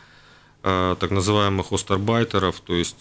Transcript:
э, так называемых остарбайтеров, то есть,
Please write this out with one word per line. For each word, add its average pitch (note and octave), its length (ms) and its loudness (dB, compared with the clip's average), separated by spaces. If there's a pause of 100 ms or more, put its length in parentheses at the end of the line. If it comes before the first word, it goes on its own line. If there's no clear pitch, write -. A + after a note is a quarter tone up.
(640)
э, F#2 360 2
так F2+ 120 -2
называемых G2 600 2
остарбайтеров, G2+ 920 0
то - 80 -4
есть, E2+ 280 -2